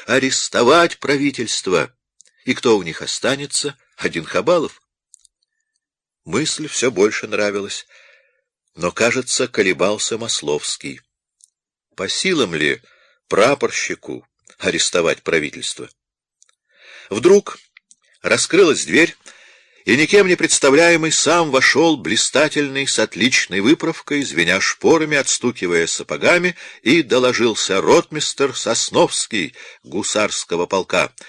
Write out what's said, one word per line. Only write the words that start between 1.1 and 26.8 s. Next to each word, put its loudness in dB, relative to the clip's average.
И -2
кто 2
у -2
них -10
останется? -6
Один -6
Хабалов. 0
Мысль -6
все -2
больше 0
нравилась. -4
Но, -4
кажется, -2
колебался -2
Масловский. -6
По -6
силам -2
ли 0
прапорщику -2
арестовать -2
правительство? -4
Вдруг 4
раскрылась 2
дверь, 2
и 4
никем 4
не 4
представляемый 4
сам 2
вошел, 4
блистательный, -2
с -2
отличной 0
выправкой, 0
звеня 0
шпорами, 0
отстукивая -2
сапогами, -2